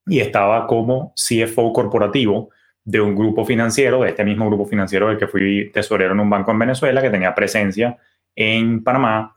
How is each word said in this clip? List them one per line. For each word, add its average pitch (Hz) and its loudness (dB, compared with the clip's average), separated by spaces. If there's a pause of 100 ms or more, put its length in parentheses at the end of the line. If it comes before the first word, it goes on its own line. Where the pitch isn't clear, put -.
y 131 2
estaba 104 2
como 120 -2
C 113 0
F 110 -2
O 117 2
corporativo 107 0 (340)
de 107 0
un 104 0
grupo 110 0
financiero, 120 0
de 95 0
este 104 -4
mismo 104 0
grupo 101 0
financiero 98 -2
del 107 -2
que 104 -2
fui 101 -2
tesorero 98 0
en 104 2
un 104 2
banco 101 0
en 113 0
Venezuela, 127 0
que 131 0
tenía 92 0
presencia 104 0 (380)
en 113 0
Panamá, 113 0